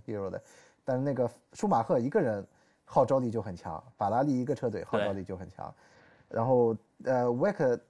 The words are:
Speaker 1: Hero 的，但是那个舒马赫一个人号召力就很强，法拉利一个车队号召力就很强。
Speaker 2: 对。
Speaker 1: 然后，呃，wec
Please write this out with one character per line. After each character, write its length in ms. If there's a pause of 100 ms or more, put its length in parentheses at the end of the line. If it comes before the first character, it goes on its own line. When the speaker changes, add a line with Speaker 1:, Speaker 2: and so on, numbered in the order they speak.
Speaker 1:
Hero 240
的， 120 (400)
但 140
是 60
那 100
个 180 (220)
舒 160
马 140
赫 160
一 100
个 100
人 280 (400)
号 180
召 140
力 120
就 100
很 140
强， 280 (160)
法 100
拉 140
利 180
一 60
个 80
车 160
队 120
号 160
召 140
力 100
就 140
很 120
强。 260 (540)
Speaker 2:
对。 80
Speaker 1:
然 100
后， 280 (300)
呃 220
，wec 640